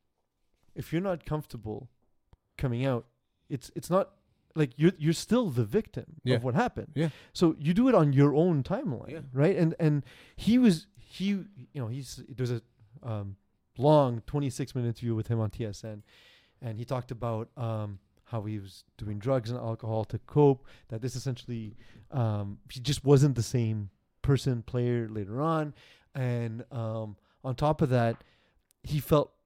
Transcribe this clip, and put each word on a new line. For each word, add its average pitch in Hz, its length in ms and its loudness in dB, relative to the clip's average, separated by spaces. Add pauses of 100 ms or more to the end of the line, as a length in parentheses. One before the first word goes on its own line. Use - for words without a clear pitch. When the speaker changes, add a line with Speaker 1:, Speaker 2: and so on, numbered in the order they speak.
(760)
Speaker 1:
if - 160 -10
you're 165 100 -2
not 190 240 -4
comfortable 117 640 -8 (680)
coming 123 280 -2
out, 123 200 -2 (440)
it's, - 260 -10
it's 151 160 -10
not, 190 180 2 (460)
like, 147 200 0
you're, 160 220 6
you're 151 160 0
still 226 380 0
the 120 120 0
victim 139 420 -4 (180)
Speaker 2:
Yeah. 123 140 4
Speaker 1:
of 117 60 -2
what 123 120 -2
happened. 202 400 -2
Speaker 2:
Yeah. 156 140 0 (220)
Speaker 1:
So 165 280 4
you 151 160 0
do 240 140 4
it 233 60 6
on 156 160 6
your 139 240 8
own 156 280 4
timeline, 185 480 -6
Speaker 2:
Yeah. 160 80 -12 (140)
Speaker 1:
right? 151 220 4
And, 165 240 2
and 151 240 2 (320)
he 220 220 2
was, 208 300 4 (100)
he, - 300 -8
you 196 200 -2 (280)
know, 131 120 -6
he's, 127 400 -10
there's 120 240 -4
a, 117 100 -4 (420)
um, 101 320 -8 (420)
long 139 500 4
twenty-six 143 480 -4
minute 120 140 -2
interview 113 260 -4
with 110 140 -4
him 117 100 0
on 110 100 0
T - 160 -8
S 104 180 -12
N, 107 200 -14 (580)
and 113 160 -8
he 117 80 -8
talked 123 260 -6
about, 117 460 -6
um, 107 400 -4 (280)
how 113 180 -6
he 107 160 -6
was 95 240 -16 (140)
doing 104 220 -6
drugs 117 320 0
and 123 80 -6
alcohol 110 460 -4
to - 140 -8
cope, 143 460 4 (240)
that 110 120 -8
this 123 140 -6
essentially, 120 600 -8 (360)
um, 104 460 -2 (140)
he - 80 -12
just 131 240 -2
wasn't 139 320 6
the 113 80 0
same 110 460 -2 (320)
person, 131 420 0
player 120 460 -2
later 107 320 -6
on. 156 320 -2 (420)
And, 120 560 -4
um, 110 440 -8 (280)
on 131 120 -6
top 151 260 0
of 143 80 2
that, 117 340 2 (600)
he 147 160 -4
felt 147 340 2 (120)